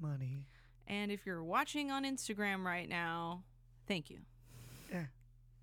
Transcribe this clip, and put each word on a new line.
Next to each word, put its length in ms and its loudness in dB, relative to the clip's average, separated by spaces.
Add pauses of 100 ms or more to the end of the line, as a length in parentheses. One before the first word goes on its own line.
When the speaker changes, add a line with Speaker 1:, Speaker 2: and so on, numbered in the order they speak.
Speaker 1:
money. 460 0 (400)
Speaker 2:
And 240 0
if 160 -2
you're 160 0
watching 480 4
on 140 2
Instagram 600 2
right 240 2
now, 540 0 (460)
thank 220 2
you. 80 -12 (720)
Speaker 1:
Yeah. 140 0 (560)